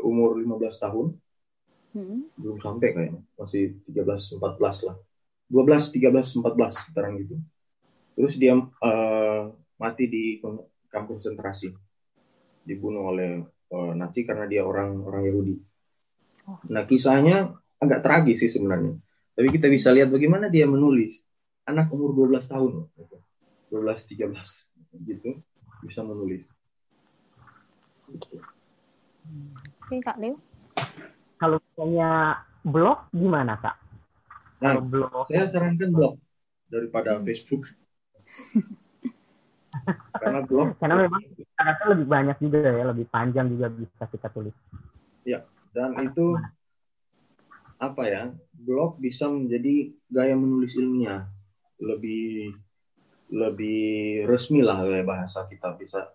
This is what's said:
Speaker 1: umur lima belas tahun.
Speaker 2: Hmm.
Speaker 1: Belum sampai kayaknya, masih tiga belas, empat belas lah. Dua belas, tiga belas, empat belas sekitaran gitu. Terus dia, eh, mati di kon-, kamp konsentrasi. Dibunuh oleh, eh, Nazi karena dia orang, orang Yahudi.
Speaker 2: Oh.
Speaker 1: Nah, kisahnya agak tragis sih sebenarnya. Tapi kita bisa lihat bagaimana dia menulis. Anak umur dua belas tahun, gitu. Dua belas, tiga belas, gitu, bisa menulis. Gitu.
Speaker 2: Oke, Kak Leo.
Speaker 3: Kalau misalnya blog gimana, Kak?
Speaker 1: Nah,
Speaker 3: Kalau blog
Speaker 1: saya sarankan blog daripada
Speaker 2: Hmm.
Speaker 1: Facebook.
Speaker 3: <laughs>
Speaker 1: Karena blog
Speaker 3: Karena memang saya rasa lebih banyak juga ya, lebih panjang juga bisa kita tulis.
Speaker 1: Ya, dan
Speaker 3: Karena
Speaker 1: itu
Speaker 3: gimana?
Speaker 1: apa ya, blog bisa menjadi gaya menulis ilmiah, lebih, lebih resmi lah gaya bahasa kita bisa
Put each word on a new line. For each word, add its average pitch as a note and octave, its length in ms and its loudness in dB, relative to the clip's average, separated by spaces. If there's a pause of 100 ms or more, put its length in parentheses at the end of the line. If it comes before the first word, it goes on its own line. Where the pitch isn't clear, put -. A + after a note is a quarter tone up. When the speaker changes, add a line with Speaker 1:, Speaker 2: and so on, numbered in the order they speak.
Speaker 1:
umur A#2 320 4
lima A2+ 180 -2
belas A2 220 -4
tahun. A2+ 400 -4 (760)
Speaker 2:
Hmm. G#3 400 -8
Speaker 1:
Belum G#2+ 240 -10
sampai G#2+ 320 -2
kayaknya, E2 320 -6 (120)
masih G2+ 520 -4
tiga - 160 -4
belas, G2+ 280 -4
empat F#2+ 280 -6
belas G#2 240 -2
lah. F#2 160 -8 (480)
Dua B2+ 160 4
belas, D3 320 4
tiga B2+ 160 4
belas, C3 240 2
empat A#2 240 0
belas A2 160 2
sekitaran G2+ 480 -6
gitu. G#2 160 -10 (800)
Terus C#3 160 2
dia, B2+ 240 6
eh, A2 840 0 (360)
mati A2+ 320 -4
di A2 320 -4
kon-, A2 240 -10 (240)
kamp G#2+ 160 -6
konsentrasi. G#2 640 -10 (960)
Dibunuh G2 480 -6
oleh, F2 320 -4
eh, F2 480 -8
Nazi F2+ 320 -4
karena G#2+ 240 -6
dia G2+ 160 0
orang, G2 400 -4
orang G2 160 -4
Yahudi. G2 320 0 (960)
Speaker 2:
Oh. F#3+ 160 -14
Speaker 1:
Nah, A2 160 -2
kisahnya C#3 720 4 (240)
agak D3 240 2
tragis D3 400 4
sih A2+ 80 4
sebenarnya. F#2+ 480 -2 (400)
Tapi C3 160 4
kita D#3 160 4
bisa B2+ 240 6
lihat C3+ 160 8
bagaimana E3 400 2
dia D#3 160 6
menulis. C#3 560 2 (400)
Anak D#3 320 0
umur C#3+ 160 -2
dua C3 160 6
belas B2+ 240 2
tahun, B2+ 480 -2
gitu. - 180 -20 (540)
Dua A2 160 -4
belas, A2 160 -4
tiga G#2 240 -6
belas, - 400 -12 (320)
gitu, - 400 -10 (400)
bisa A2 240 -12
menulis. G2+ 400 -8 (1700)
Gitu. - 320 -18 (1400)
Speaker 2:
Oke, B3+ 240 -8
Kak A#3+ 160 -8
Leo. A#3+ 240 -8 (920)
Speaker 3:
Kalau D#3+ 260 2
misalnya D#3+ 800 0 (220)
blog E3+ 480 2
gimana, D3+ 480 2
Kak? A2 180 -6 (840)
Speaker 1:
Nah, C3+ 180 4
Speaker 3:
Kalau C3 60 -6
blog C3 240 -2 (160)
Speaker 1:
saya F#3 240 0
sarankan F3 420 0
blog D#3 220 4 (560)
daripada A2+ 480 -2
Speaker 2:
Hmm. G#2 80 -6
Speaker 1:
Facebook. A2+ 420 -6 (560)
Speaker 3:
<laughs> - 400 -4 (1500)
Speaker 1:
Karena C3+ 320 -2
blog C#3 320 2
Speaker 3:
Karena E3 260 2
memang F3+ 160 0 (140)
saya D#3 400 -2
rasa G3+ 180 -8
lebih D#3+ 140 2
banyak C#3 320 2
juga D3 240 2
ya, B2 240 4
lebih A#2+ 240 -2
panjang B2 400 0
juga A#2+ 180 -2
bisa A2+ 400 -12
kita G#2+ 220 -10
tulis. G#2+ 240 -10 (720)
Speaker 1:
Ya, B2 160 -4 (320)
dan B2+ 180 -4
Speaker 3:
Karena C3 160 -4
Speaker 1:
itu E3 180 0 (120)
Speaker 3:
gimana? - 100 -6 (1300)
Speaker 1:
apa C3+ 240 -6
ya, G2+ 160 -2 (320)
blog C3+ 480 -2
bisa C3 260 -4
menjadi C#3 640 0 (160)
gaya C3 300 2
menulis C3 400 0
ilmiah, A#2+ 480 -2 (560)
lebih, A2 720 -6 (760)
lebih G#2+ 960 -2
resmi B2 380 2
lah G2 180 2
gaya F#2+ 240 0
bahasa F#2 400 -6
kita F#2+ 320 -10
bisa F#2+ 380 -12